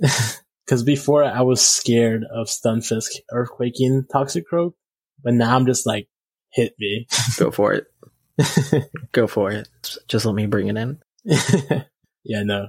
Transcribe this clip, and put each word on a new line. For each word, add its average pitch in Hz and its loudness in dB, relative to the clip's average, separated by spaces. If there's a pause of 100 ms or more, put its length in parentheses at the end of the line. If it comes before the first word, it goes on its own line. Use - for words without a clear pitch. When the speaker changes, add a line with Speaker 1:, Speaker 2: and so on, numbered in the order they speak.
Speaker 1:
<laughs> 123 0 (240)
'Cause 123 2
before 147 2
I 123 2
was 127 4
scared 113 2
of 113 -8
Stunfisk 113 -2 (220)
Earthquaking 127 -2
Toxicroak. 170 -2 (540)
But 120 2
now 117 4
I'm 127 4
just 127 0
like, 107 -4 (440)
"Hit - 0
me." 107 -6 (160)
<laughs> 117 -2
Speaker 2:
Go - 0
for 101 0
it. - -4 (1120)
Speaker 1:
<laughs> - -18
Speaker 2:
Go 117 2
for 101 -2
it. 104 -8 (400)
Just 110 0
let 107 0
me 107 0
bring 101 0
it 104 -2
in. 123 -6 (240)
Speaker 1:
<laughs> - 0 (440)
Yeah, 104 -4
no, 101 -2